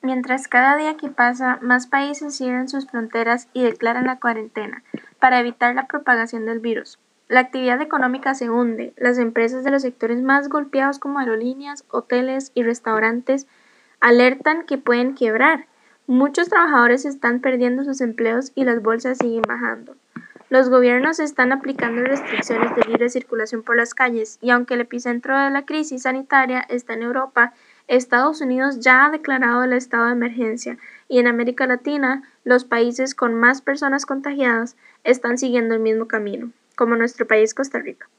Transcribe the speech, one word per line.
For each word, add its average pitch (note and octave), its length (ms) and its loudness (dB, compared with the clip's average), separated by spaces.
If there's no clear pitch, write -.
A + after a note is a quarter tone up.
Mientras B3+ 460 -4
cada C4+ 280 4
día D#4 200 -2
que D4 140 -10
pasa, B3 500 0
más B3 260 2
países C#4+ 480 -4
cierran B3+ 340 -4
sus C4+ 180 -6
fronteras A#3 640 -2
y B3+ 100 -2
declaran A#3 440 0
la B3+ 120 -4
cuarentena A3 640 -6
para B3+ 220 6
evitar A#3+ 340 0
la C4 120 -2
propagación A#3 600 -2
del A3+ 140 -4
virus. A3+ 380 -6
La B3+ 120 4
actividad B3+ 420 -2
económica C4+ 520 -2
se B3+ 140 -6
hunde. A#3 480 -2
Las B3 220 0
empresas A#3 440 0
de C4+ 80 0
los C#4 120 2
sectores A#3+ 400 -4
más C#4 260 2
golpeados C#4 500 -2
como C#4 200 -6
aerolíneas, C4 720 -6
hoteles C4 640 -2
y B3 80 0
restaurantes A#3 840 -2
alertan B3+ 640 4
que C#4 140 -4
pueden B3 360 0
quebrar. B3+ 520 2
Muchos C#4 420 2
trabajadores C4+ 560 4
están B3+ 360 -2
perdiendo B3+ 440 0
sus C4+ 160 -6
empleos A#3 540 -2
y C4+ 100 0
las A#3 180 0
bolsas B3 360 -2
siguen A3+ 240 0
bajando. A#3+ 520 -6
Los C4 180 6
gobiernos B3+ 520 4
están C#4 320 0
aplicando C4+ 500 -4
restricciones A#3+ 720 -2
de A#3 80 2
libre A3+ 260 0
circulación A#3 540 -6
por A#3 140 0
las A#3 180 0
calles A#3 460 -2
y A#3+ 100 0
aunque B3 240 2
el A#3+ 60 0
epicentro A#3+ 580 -4
de C#4 100 2
la C#4 160 -2
crisis D4 380 -6
sanitaria C4 680 0
está A#3+ 260 -6
en A3+ 80 -6
Europa, B3 520 0
Estados B3+ 540 2
Unidos C4 400 -2
ya B3+ 240 6
ha D4 60 4
declarado C4 520 0
el B3+ 100 2
estado B3 340 0
de A#3+ 60 0
emergencia A#3+ 640 -4
y B3 140 4
en A#3+ 80 4
América A#3+ 400 0
Latina, C4+ 560 -2
los B3 220 4
países A#3+ 500 0
con A#3 200 0
más A#3+ 280 4
personas C#4 440 -2
contagiadas C4+ 720 -2
están B3 340 0
siguiendo A#3 380 -2
el A3 60 -2
mismo A3 260 -2
camino, A3 420 -8
como A#3 220 0
nuestro A#3 320 -2
país, G#3+ 260 4
Costa C#4 240 -6
Rica. B3 300 -14